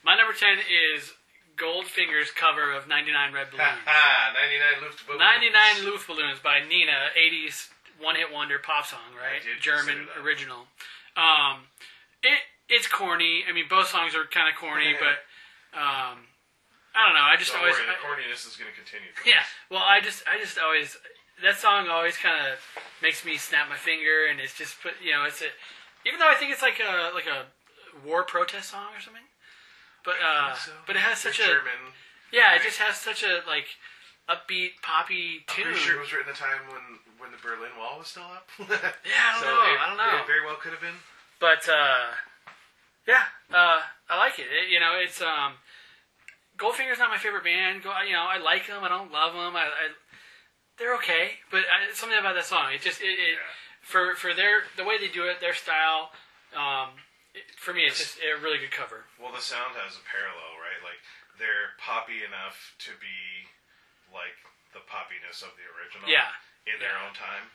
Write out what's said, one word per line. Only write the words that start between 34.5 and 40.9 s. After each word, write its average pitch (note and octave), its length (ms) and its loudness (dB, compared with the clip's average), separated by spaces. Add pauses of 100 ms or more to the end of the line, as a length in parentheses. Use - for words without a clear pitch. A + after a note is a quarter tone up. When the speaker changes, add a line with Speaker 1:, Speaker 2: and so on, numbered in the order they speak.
Speaker 1:
poppy E3+ 640 -2
Speaker 2:
I'm - 60 -4
Speaker 1:
tune. G3 120 -2
Speaker 2:
pretty - 120 -2
sure D#3 180 2
it C#3+ 40 -6
was C#3+ 120 -10
written C#3 180 -4
at C#3 40 -8
a - 40 -14
time C3+ 320 -4
when, A#2+ 280 -18 (200)
when B2+ 140 -20
the A2+ 60 -20
Berlin A#2 380 -10
Wall A#2+ 220 -10
was E3 100 -16
still F3+ 140 -16
up. F3+ 320 -16
<laughs> - 40 -20
Speaker 1:
Yeah, G3+ 120 -14
I - 640 0
don't - 80 -2
Speaker 2:
So - 80 -2
Speaker 1:
know. - 160 6
Speaker 2:
it, - 120 2
Speaker 1:
I D#3 100 0
don't G3+ 100 -4
know. - 240 2
Speaker 2:
it - 40 -8
very - 200 2
well D3+ 100 -8
could D#3 160 -12
have E3 80 -12
been. E3+ 180 -10 (400)